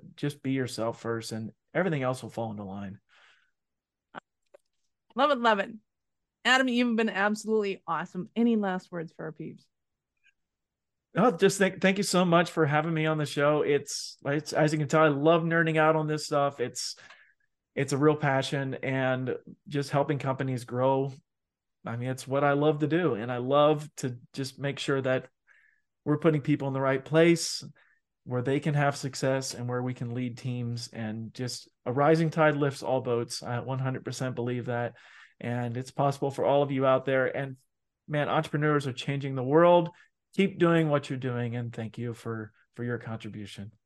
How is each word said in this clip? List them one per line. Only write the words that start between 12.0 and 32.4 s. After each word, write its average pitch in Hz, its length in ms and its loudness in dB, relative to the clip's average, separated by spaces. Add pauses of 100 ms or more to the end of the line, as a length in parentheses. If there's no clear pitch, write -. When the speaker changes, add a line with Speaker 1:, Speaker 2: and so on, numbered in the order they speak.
Speaker 1:
so 180 220 2
much 170 260 4
for 160 140 2
having 151 280 0
me 156 120 0
on 156 120 0
the 151 80 -2
show. 147 360 2
It's, - 640 -2
it's, 147 260 -4
as 156 220 2
you 156 60 0
can 143 100 -2
tell, 156 140 6
I 156 40 8
love 156 360 4
nerding 165 340 2
out 156 180 4
on 156 120 0
this 151 180 -4
stuff. 143 340 0
It's, - 380 -6 (760)
it's 135 200 -2
a 135 40 0
real 151 200 4
passion, 135 560 0 (100)
and 131 520 -2 (340)
just 143 220 -4
helping 143 280 0
companies 131 460 -4
grow. 135 480 0 (720)
I 113 100 -6
mean, 123 140 -6
it's 131 180 -8
what 139 160 0
I 143 80 4
love 147 280 2
to 151 80 0
do. 160 260 2
And 113 180 -6
I 123 60 -4
love 147 600 4
to 127 200 -6 (160)
just 135 260 -8
make 139 200 -4
sure 139 220 -2
that 131 260 0 (760)
we're 147 140 0
putting 151 240 2
people 143 260 0
in 135 60 -4
the 135 80 -2
right 135 220 0
place 165 600 4 (640)
where 123 160 -4
they 135 180 0
can 147 140 -2
have 143 240 2
success 135 560 -4
and 120 160 -8
where 123 120 -2
we 123 120 -4
can 120 200 -8
lead 123 240 -6
teams, 120 540 -6
and 113 420 -8
just - 360 -10 (160)
a 123 80 -2
rising 156 360 4
tide 151 280 4